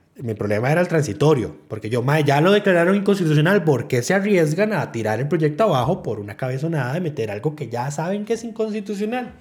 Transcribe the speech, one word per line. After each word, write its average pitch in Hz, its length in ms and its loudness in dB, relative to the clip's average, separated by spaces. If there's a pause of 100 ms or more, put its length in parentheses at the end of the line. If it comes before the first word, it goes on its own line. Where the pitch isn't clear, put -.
(160)
Mi 113 180 -6
problema 104 360 0
era 170 120 4
el 180 60 0
transitorio, 139 680 2 (120)
porque 107 200 -8
yo, 117 140 -2
"Mae, 147 220 2
ya 143 180 4
lo 190 100 6
declararon 190 420 4
inconstitucional, 190 680 2
¿por 127 240 0
qué 123 140 0
se 180 100 0
arriesgan 196 640 2
a 127 180 -4
tirar 107 260 -2
el 135 100 -2
proyecto 156 360 2
abajo 160 380 2
por 107 180 -6
una 101 160 -10
cabezonada 131 560 -2
de 170 80 -4
meter 143 300 -4
algo 123 260 -4
que 120 120 -10
ya 123 220 -4
saben 190 360 -4
que 233 80 -2
es 226 100 -8
inconstitucional?". 214 960 -6